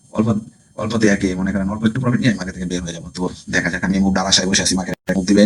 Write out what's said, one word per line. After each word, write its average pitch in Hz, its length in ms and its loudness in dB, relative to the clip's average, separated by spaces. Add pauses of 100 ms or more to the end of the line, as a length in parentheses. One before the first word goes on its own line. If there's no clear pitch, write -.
(160)
অল্প, 113 120 0 (540)
অল্পতে 107 320 0
আর 95 80 2
কি 98 60 2 (120)
মনে 95 140 -2
করেন 95 180 -2
অল্প 107 160 -8
একটু 120 140 -4
প্রফিট 120 200 0
নিয়ে 123 160 4
মার্কেট 92 180 -8
থেকে 90 160 -6
বের 87 120 -2
হয়ে 85 120 -8
যাবো। 82 200 -14
তো 90 60 -6 (320)
দেখা 87 180 0
যাক, 87 140 -6
আমি 95 180 2
মুভটা 95 160 2 (100)
আশায় 92 200 2
বসে 95 160 0
আছি, - 120 0
মার্কেট 90 160 -6 (220)
মুভ 92 120 0
দিবে 104 180 6